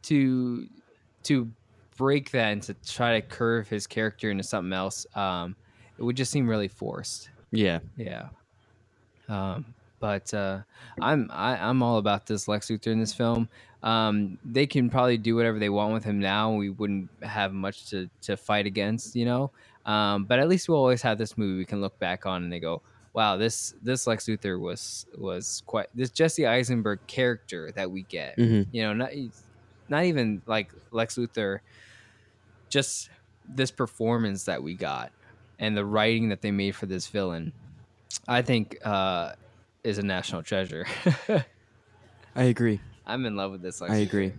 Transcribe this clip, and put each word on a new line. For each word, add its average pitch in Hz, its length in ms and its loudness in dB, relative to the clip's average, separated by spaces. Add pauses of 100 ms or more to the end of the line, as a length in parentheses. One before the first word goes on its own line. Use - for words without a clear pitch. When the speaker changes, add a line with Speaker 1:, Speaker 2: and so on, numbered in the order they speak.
Speaker 1:
to, 127 640 2 (560)
to 123 260 2 (460)
break 139 340 2
that 113 220 2
and 104 100 -4
to 101 120 -10 (120)
try 117 340 2
to - 60 -12
curve 117 420 0
his 104 200 -4
character 110 420 -2
into 98 140 -2
something 92 280 -4
else, 92 320 -4 (120)
um, 92 400 -4 (420)
it 113 60 -6
would 123 120 0
just 131 140 -2
seem 131 180 2
really 107 200 0
forced. - 600 -10 (220)
Speaker 2:
Yeah. 95 300 4 (160)
Speaker 1:
Yeah. - 320 -10 (1000)
Um, 98 460 -4 (240)
but, 101 340 -2
uh, 98 280 -2 (400)
I'm, 135 320 2
I, 107 240 0
I'm 120 260 2
all 120 160 4
about 101 280 2
this 104 200 -2
Lex 104 220 -2
Luthor 110 200 -2
in 110 120 2
this 107 120 -2
film. 117 360 0 (340)
Um, 107 640 2
they 127 220 2
can 131 220 2
probably 123 300 4
do 113 180 2
whatever 117 220 2
they 104 100 2
want 104 240 2
with 110 120 -2
him 104 140 0
now. 104 360 2
We 101 160 0
wouldn't 98 400 -4 (120)
have 104 300 -2
much 98 380 -6
to, 92 180 -6 (140)
to 123 140 -2
fight 104 300 0
against, 104 480 -2
you 120 120 2
know? 127 240 0 (340)
Um, 104 400 2
but 123 140 4
at 147 100 4
least 180 220 2
we'll 160 80 6
always 127 240 4
have 110 160 2
this 113 180 -4
movie 98 220 0
we 92 80 -2
can 101 160 -4
look 98 160 -6
back 92 260 -2
on 92 180 -2
and 87 80 -6
they 87 100 -6
go, 82 220 -4 (300)
"Wow, 107 240 2
this, 110 460 -2
this 127 240 -2
Lex 110 180 0
Luthor 101 340 -2
was, - 480 -8 (100)
was 92 500 -6
quite, - 280 -4
this 123 160 -2
Jesse 160 360 2
Eisenberg 113 600 2
character 113 680 -2
that 95 180 -4
we 95 140 -8
get," 76 340 -8
Speaker 2:
Mm-hmm. 113 360 6
Speaker 1:
you 113 80 -2
know, 107 120 0
not, 123 160 -2
he's 139 340 -12 (440)
not 156 160 2
even, 120 420 2
like, 110 260 -2 (180)
Lex 113 260 -2
Luthor, 110 420 -2 (1120)
just - 400 0 (360)
this 131 240 0
performance 113 760 0
that 76 180 -2
we 82 120 -6
got 71 380 -6 (460)
and 107 180 0
the 101 80 0
writing 107 460 2
that 98 100 -4
they 104 100 -2
made 98 240 0
for - 120 -8
this 92 220 -6
villain, 87 440 -4 (760)
I 123 140 2
think, 117 440 0
uh, 95 480 0 (520)
is 104 140 0
a 101 40 -2
national 92 400 -4
treasure. 90 440 -4 (420)
<laughs> - 1080 -6
Speaker 2:
I 127 100 4
agree. 113 360 4 (260)
Speaker 1:
I'm 127 200 -4
in 107 100 -4
love 98 160 -4
with 92 80 -12
this 90 220 -10
Lex 90 100 -2
Speaker 2:
I 107 60 4
Speaker 1:
Luthor. 104 40 4
Speaker 2:
agree. 98 360 0